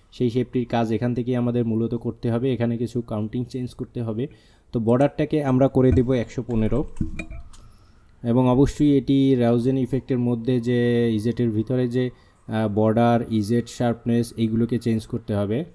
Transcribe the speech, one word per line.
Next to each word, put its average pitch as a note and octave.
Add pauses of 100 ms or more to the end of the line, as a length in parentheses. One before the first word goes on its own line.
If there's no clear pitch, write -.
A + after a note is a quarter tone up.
(120)
সেই B2
শেপটির A#2+
কাজ A#2
এখান A#2+
থেকেই B2
আমাদের A#2+
মূলত A2+
করতে A#2
হবে। A#2+
এখানে A#2
কিছু A#2
কাউন্টিং A2+
চেঞ্জ B2
করতে -
হবে। A2+ (440)
তো B2
বর্ডারটাকে C#3+
আমরা C3
করে C3
দেব B2+
একশো A#2+
পনেরো, A2+ (1400)
এবং B2
অবশ্যই C#3
এটি C3+
রাউজেন A#2+
ইফেক্টের B2+
মধ্যে A#2+
যে A#2+
ইজেটের A#2
ভিতরে A#2+
যে, B2 (380)
আহ, A2
বর্ডার, A2 (100)
ইজেট A2+
শার্পনেস, A#2
এইগুলোকে A2+
চেঞ্জ A2+
করতে A2+
হবে। G#2